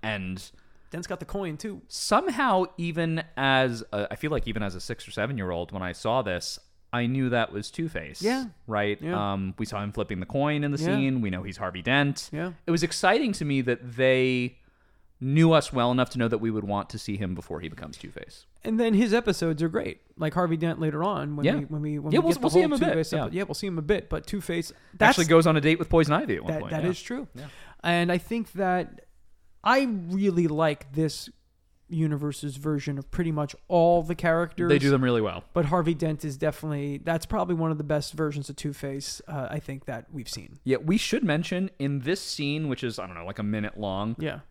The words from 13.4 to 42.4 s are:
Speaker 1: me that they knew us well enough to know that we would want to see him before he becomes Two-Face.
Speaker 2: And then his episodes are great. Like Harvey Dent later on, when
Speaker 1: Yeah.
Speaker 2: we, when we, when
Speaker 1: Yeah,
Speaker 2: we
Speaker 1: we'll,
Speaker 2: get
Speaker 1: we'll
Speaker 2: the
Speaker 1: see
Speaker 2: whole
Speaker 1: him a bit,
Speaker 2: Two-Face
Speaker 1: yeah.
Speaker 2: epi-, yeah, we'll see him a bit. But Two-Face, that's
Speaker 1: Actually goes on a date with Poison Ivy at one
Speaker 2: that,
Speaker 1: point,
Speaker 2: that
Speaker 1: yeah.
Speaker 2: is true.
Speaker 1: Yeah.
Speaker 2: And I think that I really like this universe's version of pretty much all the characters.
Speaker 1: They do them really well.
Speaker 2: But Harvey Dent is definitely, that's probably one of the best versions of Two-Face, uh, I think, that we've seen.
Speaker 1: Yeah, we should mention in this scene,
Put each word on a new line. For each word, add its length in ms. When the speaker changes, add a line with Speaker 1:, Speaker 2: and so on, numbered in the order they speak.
Speaker 1:
me 160
that 360
they 600
knew 300
us 220
well 180
enough 180
to 80
know 120
that 80
we 120
would 140
want 260
to 80
see 200
him 180
before 240
he 80
becomes 300
Two-Face. 480
Speaker 2:
And 160
then 140
his 200
episodes 480
are 80
great. 300
Like 160
Harvey 240
Dent 220
later 240
on, 320
when 100
Speaker 1:
Yeah. 120
Speaker 2:
we, 80
when 160
we, 180
when 140
Speaker 1:
Yeah, 60
Speaker 2:
we 40
Speaker 1:
we'll, 100
Speaker 2:
get 80
Speaker 1:
we'll 80
Speaker 2:
the 40
Speaker 1:
see 80
Speaker 2:
whole 40
Speaker 1:
him 80
a 60
bit, 80
Speaker 2:
Two-Face 260
Speaker 1:
yeah. 120
Speaker 2:
epi-, 100
yeah, 80
we'll 100
see 140
him 100
a 60
bit. 260
But 160
Two-Face, 460
that's 120
Speaker 1:
Actually 100
goes 160
on 120
a 40
date 160
with 120
Poison 240
Ivy 240
at 60
one 100
Speaker 2:
that, 80
Speaker 1:
point, 100
Speaker 2:
that 140
Speaker 1:
yeah. 40
Speaker 2:
is 120
true. 340
Speaker 1:
Yeah. 100
Speaker 2:
And 280
I 60
think 360
that 540
I 180
really 380
like 460
this 360
universe's 680
version 420
of 100
pretty 220
much 240
all 360
the 100
characters. 560
Speaker 1:
They 80
do 140
them 120
really 180
well. 220
Speaker 2:
But 120
Harvey 300
Dent 280
is 140
definitely, 640
that's 260
probably 300
one 160
of 80
the 40
best 300
versions 360
of 80
Two-Face, 720
uh, 220
I 100
think, 260
that 260
we've 180
seen. 340
Speaker 1:
Yeah, 140
we 200
should 260
mention 560
in 220
this 200
scene, 460